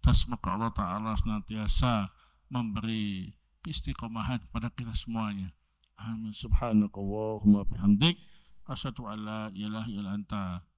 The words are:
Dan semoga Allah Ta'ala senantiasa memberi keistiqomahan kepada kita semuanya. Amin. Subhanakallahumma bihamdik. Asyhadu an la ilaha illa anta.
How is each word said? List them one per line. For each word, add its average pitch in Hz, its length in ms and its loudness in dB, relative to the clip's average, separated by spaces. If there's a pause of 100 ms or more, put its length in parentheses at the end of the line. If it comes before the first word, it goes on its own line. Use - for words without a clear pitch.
Dan 123 80 8
semoga 110 480 0
Allah 113 160 0
Ta'ala 104 400 -2
senantiasa 107 960 0 (400)
memberi 107 800 -4 (320)
keistiqomahan 117 800 -4
kepada 117 320 -6
kita 113 160 -8
semuanya. 107 560 -4 (480)
Amin. 110 400 -8
Subhanakallahumma 104 1300 4
bihamdik. 104 560 4 (480)
Asyhadu 127 400 -6
an 107 160 -8
la 107 160 -6 (160)
ilaha 110 320 -4
illa 101 240 -4
anta. 95 480 -4 (160)